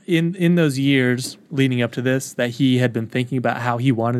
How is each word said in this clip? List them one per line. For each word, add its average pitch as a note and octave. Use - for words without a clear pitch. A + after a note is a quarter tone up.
in, E3+
in F3
those D3+
years C3
leading C3
up A#2+
to B2+
this C3
that B2
he B2+
had B2
been A2+
thinking B2+
about A#2+
how A#2+
he C3
wanted A#2